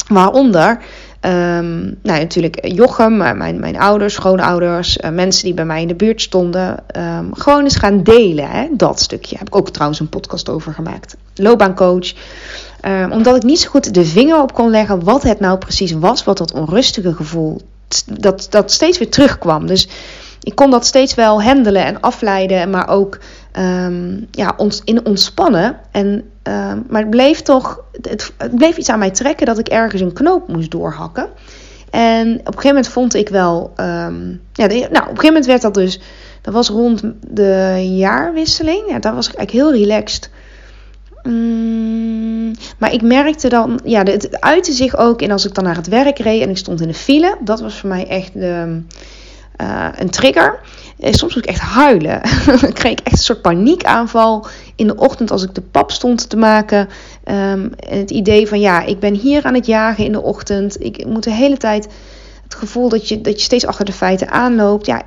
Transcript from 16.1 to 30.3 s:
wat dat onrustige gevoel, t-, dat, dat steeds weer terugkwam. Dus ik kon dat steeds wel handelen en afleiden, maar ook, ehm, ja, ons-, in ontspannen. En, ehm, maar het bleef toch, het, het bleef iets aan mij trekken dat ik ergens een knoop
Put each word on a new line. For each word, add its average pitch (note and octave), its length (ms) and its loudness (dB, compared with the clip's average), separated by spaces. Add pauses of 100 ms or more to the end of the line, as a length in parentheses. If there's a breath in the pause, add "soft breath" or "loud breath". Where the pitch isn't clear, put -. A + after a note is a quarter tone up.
wat G3 140 0
dat E3 140 -6
onrustige F3 640 0
gevoel, D#3 460 -6 (280)
t-, - 340 -6
dat, F#3+ 280 0
dat G3+ 220 2
steeds F4 260 2
weer A3+ 120 -2
terugkwam. E3 560 2
Dus F#3 220 0 (560 loud breath)
ik - 100 -8
kon C#4 160 6
dat A#3+ 160 4
steeds C4 280 2
wel G#3+ 280 4
handelen G#3+ 420 4
en G3+ 160 -4
afleiden, F#3+ 720 0
maar F#3 180 -2
ook, G3 300 0 (340 loud breath)
ehm, F3+ 680 -4 (100)
ja, - 260 -4
ons-, G#3 280 -2
in A#3 220 0
ontspannen. A3 720 0 (140)
En, G3+ 400 -2 (120)
ehm, G3+ 360 -6 (100)
maar A3 120 -2
het G#3+ 100 -2
bleef C4 320 4
toch, - 380 0 (220)
het, - 360 -8
het A#3+ 180 -4
bleef E4 200 4
iets - 120 -6
aan A3 100 0
mij F#3+ 120 0
trekken C#4 360 -2
dat A3+ 120 0
ik A3+ 100 -4
ergens G#3+ 340 0
een F3+ 100 -2
knoop E4+ 360 0